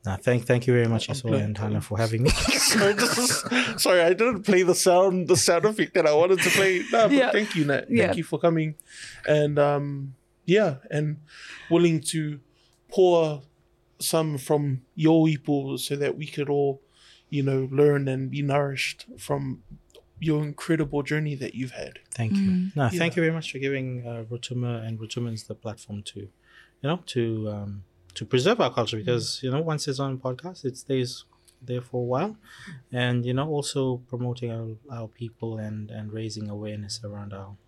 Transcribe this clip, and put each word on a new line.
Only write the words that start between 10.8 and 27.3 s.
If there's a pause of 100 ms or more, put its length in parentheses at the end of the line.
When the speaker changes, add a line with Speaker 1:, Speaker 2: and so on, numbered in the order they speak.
Speaker 2:
and (540)
willing (120)
to (500)
pour (560)
some
from (120)
your
ipu
so
that
we
could
all, (480)
you
know,
learn
and
be
nourished (120)
from (560)
your
incredible
journey
that
you've
had. (140)
Speaker 1:
Thank
you.
Speaker 3:
Mm.
Speaker 1:
No,
Speaker 2:
Yeah. (100)
Speaker 1:
thank
you
very
much
for
giving,
uh,
Rotuma
and
Rotumans
the
platform
to,
you (560)
know,
to,